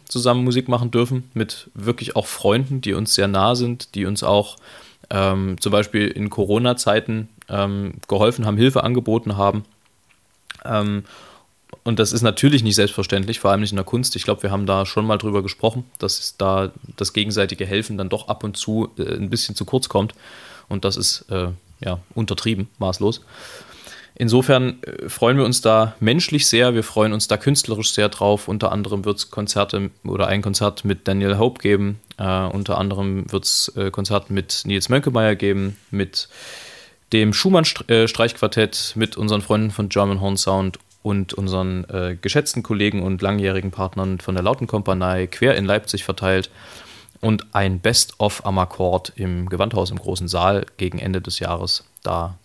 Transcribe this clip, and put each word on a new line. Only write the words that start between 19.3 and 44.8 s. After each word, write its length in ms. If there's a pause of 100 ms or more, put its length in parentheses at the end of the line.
zu 120
kurz 240
kommt. 260 (520)
Und 180
das 120
ist, 320
äh, 200 (320)
ja, 180 (160)
untertrieben, 520 (120)
maßlos. 420 (960)
Insofern, 640
äh, 260
freuen 280
wir 80
uns 160
da 380
menschlich 480
sehr, 260
wir 100
freuen 300
uns 140
da 100
künstlerisch 560
sehr 160
drauf. 380
Unter 240
anderem 340
wird's 240
Konzerte 640 (140)
oder 220
ein 140
Konzert 440
mit 220
Daniel 300
Hope 240
geben, 380 (180)
äh, 60 (220)
unter 320
anderem 540
wird's, 440
äh, 160
Konzert 400
mit 340
Nils 240
Mönckemeyer 460
geben, 400 (160)
mit 380 (800)
dem 220
Schumann 320
Str-, 260
äh, 160
Streichquartett, 880
mit 220
unseren 240
Freunden 300
von 180
German 320
Horn 160
Sound 420 (240)
und 300
unseren, 560
äh, 300
geschätzten 440
Kollegen 400
und 180
langjährigen 500
Partnern 480
von 140
der 100
Lautenkompanie 840